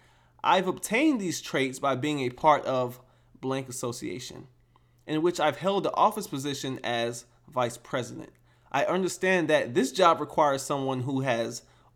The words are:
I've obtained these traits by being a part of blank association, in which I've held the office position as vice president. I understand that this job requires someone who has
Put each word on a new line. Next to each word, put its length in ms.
I've 240
obtained 540
these 200
traits 380
by 160
being 240
a 120
part 340
of 360
blank 280
association, 800
in 160
which 160
I've 200
held 260
the 100
office 320
position 560
as 420
vice 280
president. 540
I 140
understand 600
that 260
this 200
job 260
requires 440
someone 400
who 180
has 420